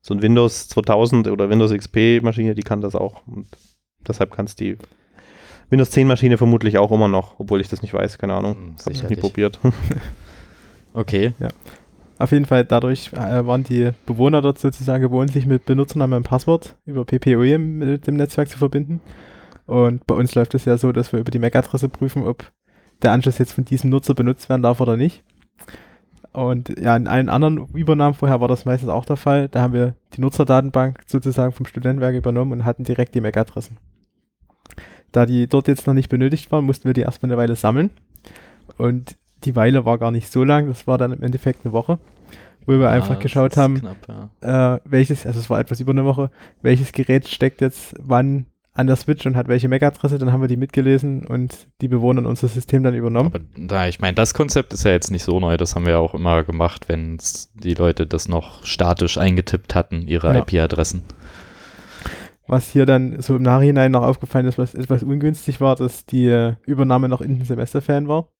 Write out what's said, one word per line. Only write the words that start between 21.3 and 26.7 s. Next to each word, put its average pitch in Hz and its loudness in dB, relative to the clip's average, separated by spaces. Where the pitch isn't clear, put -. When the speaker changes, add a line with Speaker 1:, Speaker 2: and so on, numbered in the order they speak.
Speaker 3:
die 123 -2
mac-Adresse 127 -2
prüfen, 135 -4
ob - -6
der 113 4
Anschluss 123 2
jetzt 123 0
von 131 -4
diesem 131 -2
Nutzer 135 0
benutzt 123 -2
werden 127 0
darf 123 0
oder 117 0
nicht. 151 -2
Und 123 -4